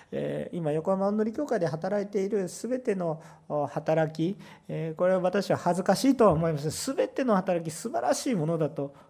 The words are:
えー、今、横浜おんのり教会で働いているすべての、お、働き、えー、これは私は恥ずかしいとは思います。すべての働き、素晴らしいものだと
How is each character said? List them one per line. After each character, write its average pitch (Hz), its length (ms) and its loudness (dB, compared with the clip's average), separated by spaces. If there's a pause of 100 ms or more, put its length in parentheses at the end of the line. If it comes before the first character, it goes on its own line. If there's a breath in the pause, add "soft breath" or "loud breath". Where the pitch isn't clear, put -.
(120 loud breath)
え 147 400 -4
ー、 - 40 -6
今、 160 140 -2
横 160 200 -2
浜 190 180 0
お - 20 0
ん 208 60 -2
の 214 80 2
り 220 80 -4
教 294 140 -4
会 240 120 0
で 175 80 0
働 190 380 -2
い 202 40 -10
て 202 160 -2
い 196 40 -2
る 202 180 0
す 170 220 -8
べ 247 100 -2
て 233 160 -2
の、 165 280 -4 (260 loud breath)
お、 147 180 0
働 160 460 0
き、 165 260 -2 (300 loud breath)
え 156 220 -6
ー、 160 60 -6
こ 175 100 2
れ 185 80 4
は 185 60 2
私 185 300 2
は 156 60 4
恥 175 220 0
ず 185 60 0
か 190 120 4
し - 140 -2
い 269 60 6
と 233 100 8
は 185 60 8
思 160 140 2
い 165 60 0
ま 147 60 -2
す。 151 120 -4
す - 220 -6
べ 508 160 0
て 277 160 -2
の 233 120 2
働 185 280 0
き、 160 60 -6
素 226 200 -8
晴 240 160 -2
ら 302 60 4
し 269 180 -2
い 240 40 2
も 160 100 2
の 160 140 0
だ 156 100 2
と 143 260 -8 (160 loud breath)